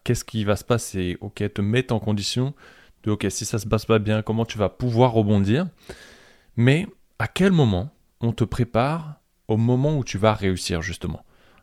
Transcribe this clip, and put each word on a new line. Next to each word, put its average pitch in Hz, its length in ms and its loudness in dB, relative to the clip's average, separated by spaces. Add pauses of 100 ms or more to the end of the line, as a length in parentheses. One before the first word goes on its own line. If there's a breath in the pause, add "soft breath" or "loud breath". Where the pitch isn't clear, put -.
qu'est-ce - 220 -2
qui 110 200 -4
va 101 120 2
se - 80 -10
passer, 92 560 -2
ok, 101 320 -6
te - 80 -6
mettre 117 320 0
en 113 60 0
condition 107 560 -2 (480 loud breath)
de, 110 80 -2
ok, 104 180 -2
si - 160 -6
ça 117 140 -4
se 101 80 -8
passe 104 180 -2
pas 113 140 4
bien, 107 240 0
comment 113 240 -2
tu - 100 -12
vas 101 140 0
pouvoir 123 420 2
rebondir. 107 540 2 (920 loud breath)
Mais 139 300 4 (320)
à 110 100 -2
quel 190 240 2
moment 120 380 2 (320)
on 117 100 0
te 113 120 0
prépare 147 720 -2 (320)
au 110 100 2
moment 127 400 2
où 123 60 -2
tu - 120 -8
vas 107 160 4
réussir 95 480 -2
justement, 85 460 -8 (360 soft breath)